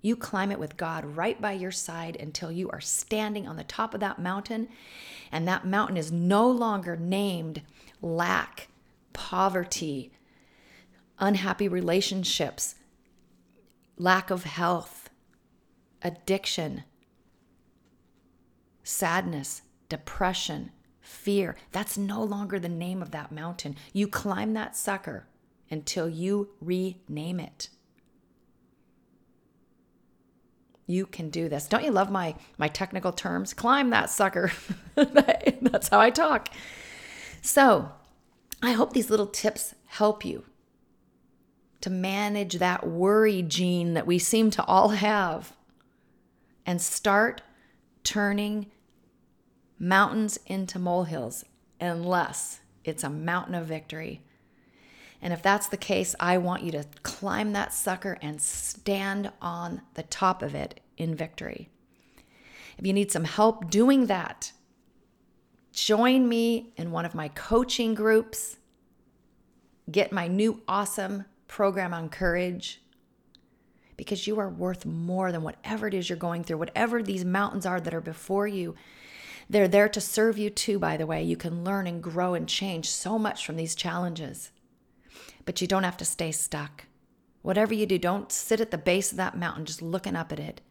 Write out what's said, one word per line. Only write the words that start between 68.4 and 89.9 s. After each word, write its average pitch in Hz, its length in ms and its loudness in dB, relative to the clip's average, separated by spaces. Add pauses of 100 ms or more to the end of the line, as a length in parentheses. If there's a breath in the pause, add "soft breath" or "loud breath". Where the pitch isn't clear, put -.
Get 190 220 2
my 175 160 -2
new 214 400 2
awesome 196 560 -2 (240)
program 185 460 0
on 165 140 -6
courage, 180 720 -2 (1120 soft breath)
because - 300 -6
you 214 120 0
are 196 100 -2
worth 180 360 -6
more 175 480 -2
than 165 100 -4
whatever 214 440 -6
it 196 80 -2
is 180 160 -4
you're 170 80 -4
going 170 260 -4
through, 165 140 -4
whatever 226 440 -2
these 190 220 -4
mountains 190 400 -2
are 180 160 -2
that 165 140 -6
are 165 60 -4
before 190 460 -4
you. 180 280 -6 (720 loud breath)
They're 202 200 6
there 202 200 8
to 214 120 -2
serve 220 360 2
you 208 140 -2
too, 208 280 0
by 160 200 0
the 156 80 -2
way. 160 160 -2
You 165 140 0
can 170 280 -6
learn 196 220 0
and 170 160 -6
grow 180 320 0
and 165 120 -2
change 180 440 -4
so 220 280 -2
much 208 280 -2
from 160 100 -6
these 165 180 -4
challenges. 165 760 -6 (920 loud breath)
But 180 160 -4
you 180 80 0
don't 190 160 4
have 175 140 -2
to 170 60 -8
stay 160 280 -2
stuck. - 540 -6 (560)
Whatever 208 300 2
you 214 140 0
do, 185 100 2
don't 175 360 -2
sit - 280 0
at 220 120 -2
the 175 40 -4
base 180 360 2
of 185 60 -8
that 185 200 -4
mountain 165 260 -6
just 160 160 -10
looking 180 360 -4